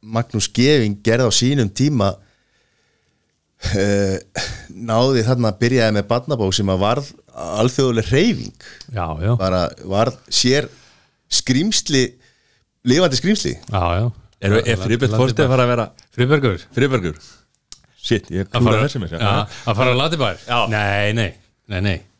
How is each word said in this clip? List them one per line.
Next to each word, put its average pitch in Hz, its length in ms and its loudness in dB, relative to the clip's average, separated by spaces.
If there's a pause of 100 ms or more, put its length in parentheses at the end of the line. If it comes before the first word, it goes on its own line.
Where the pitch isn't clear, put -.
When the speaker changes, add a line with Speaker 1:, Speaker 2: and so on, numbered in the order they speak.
Speaker 1:
Magnús 110 460 -2
Gefing 120 500 2
gerði 117 300 2
á 101 40 0
sínum 127 360 2
tíma, 127 400 0 (1500)
eh, 101 540 0 (500)
náði 117 580 0
þarna, 120 280 2
byrjaði 117 440 2
með 101 120 -2
barnabók 117 460 -2
sem 98 180 0
að 92 100 0
varð 123 300 -2 (180)
alþjóðleg 110 800 0
hreyfing. 151 560 0 (200)
Speaker 2:
Já, 98 200 -6 (120)
já. 98 180 0
Speaker 1:
Bara 95 260 0 (200)
varð 107 440 -2
sér 139 420 0 (640)
skrýmsli, 143 760 0 (800)
lifandi 131 360 2
skrýmsli. 190 380 0
Speaker 2:
Já, 95 340 -2
já. 95 120 0 (320)
Speaker 3:
Er, 101 220 2
er 117 180 0
Friðbjörn 107 380 0
Speaker 2:
Landi 117 80 2
Speaker 3:
Þorsteinn 127 240 2
Speaker 2:
bær. - 0 -
Speaker 3:
að 127 80 2
fara 127 100 4
að 123 60 2
vera 120 160 0 (220)
Speaker 2:
Friðbergur? 123 640 0
Speaker 3:
Friðbergur. 120 520 0 (800)
Shit, - 260 0
ég 92 160 -4
Speaker 2:
Að - 60 -20
fara 120 100 0
Speaker 3:
klúðraði 113 240 2
þessu 139 160 -4
mér. 90 140 -8
Speaker 2:
Já, 101 160 0 (300)
að 107 180 -2
fara 127 160 2
að - 20 0
Ladibær? 139 460 -2
Speaker 3:
Já. 120 240 -2
Speaker 2:
Nei, 104 480 0
nei, 113 160 -2 (380)
nei, 98 120 -6
nei. 98 140 0 (260)